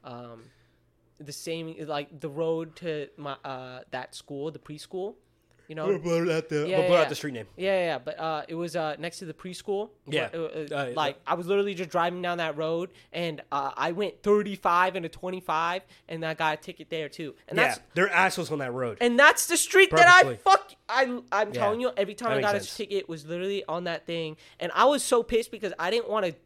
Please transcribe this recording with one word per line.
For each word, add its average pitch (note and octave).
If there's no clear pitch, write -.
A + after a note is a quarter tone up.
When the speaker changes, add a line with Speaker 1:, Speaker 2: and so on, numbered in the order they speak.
Speaker 1:
um, A#2+
the D3
same, E3
like, D3
the D#3+
road D#3+
to D3+
my, C#3+
uh, B2+
that B2+
school, C#3+
the D#3
preschool, F#3
you D#3
know? D#3
Speaker 2:
I'm F#3+
gonna E3+
blur E3
out D#3+
the, D3
I'm D#3
Speaker 1:
Yeah, F#3
Speaker 2:
gonna F3+
blur F3
Speaker 1:
yeah, E3
Speaker 2:
out D3
the D3
street C#3+
name. A2
Speaker 1:
yeah, F#3+
yeah, F3+
yeah. D#3
But, D3+
uh, D#3+
it E3
was, E3+
uh, D#3
next E3
to G3
the D#3
preschool. G3
Speaker 2:
Yeah. D#3
Speaker 1:
What, -
uh, D3+
uh, C#3
Speaker 2:
Uh, -
Speaker 1:
like, C#3+
I D3+
was F3
literally G3+
just F3
driving F3
down F3
that D#3+
road, E3
and, E3
uh, C#3
I D3+
went F#3+
thirty-five F#3+
into E3+
twenty-five, F3+
and E3
I D#3+
got D#3
a -
ticket E3
there, D#3+
too. D3+
And G3
Speaker 2:
Yeah, A#3
Speaker 1:
that's -
Speaker 2:
they're F#3+
assholes F3
on D3+
that B2+
road. B2
Speaker 1:
and A#3+
that's D4
the E4+
street F#4+
that F4
I F4+
Speaker 2:
Purposely. -
Speaker 1:
fuck, G4
I, B3
I'm G#3
Speaker 2:
Yeah. A#3+
Speaker 1:
telling G#3+
you, B3+
every G3+
time A#3
Speaker 2:
That -
Speaker 1:
I C3+
Speaker 2:
makes C#3
Speaker 1:
got G#3
a G3
Speaker 2:
sense. -
Speaker 1:
ticket, G3+
it -
was D#3
literally F#3
on F3
that E3+
thing. D#3+
And F3
I F#3+
was C#4+
so A#3
pissed A3+
because G3+
I F3
didn't A#3
wanna G3